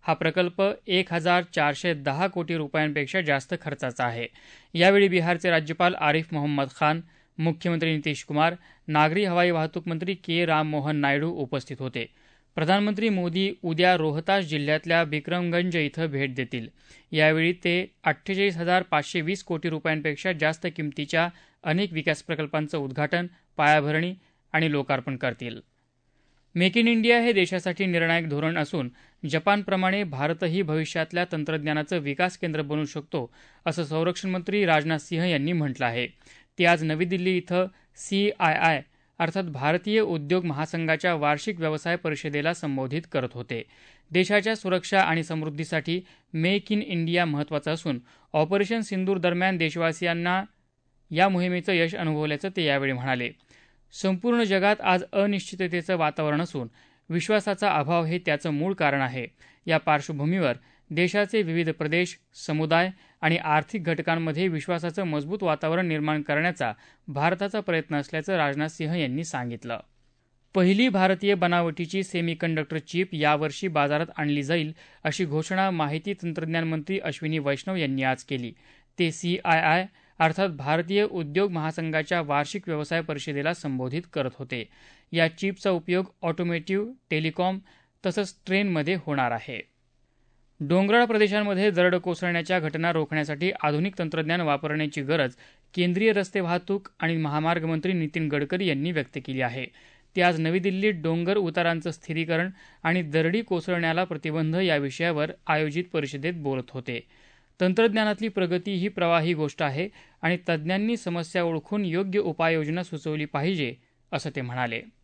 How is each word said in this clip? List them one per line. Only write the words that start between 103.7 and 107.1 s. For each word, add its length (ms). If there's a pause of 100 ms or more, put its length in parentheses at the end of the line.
प्रतिबंध 520
या 220
विषयावर 540 (160)
आयोजित 360 (100)
परिषदेत 400
बोलत 380
होते. 360 (540)